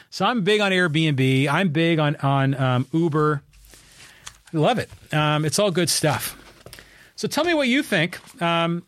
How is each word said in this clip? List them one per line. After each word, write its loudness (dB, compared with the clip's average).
So -4
I'm 0
big 2
on 0
Airbnb. 2
I'm 0
big 2
on, 0
on, 0
um, 0
Uber. 0
I -4
love 2
it. -4
Um, 0
it's -2
all 0
good 0
stuff. -2
So -6
tell -2
me 0
what 2
you 2
think. -2
Um, 0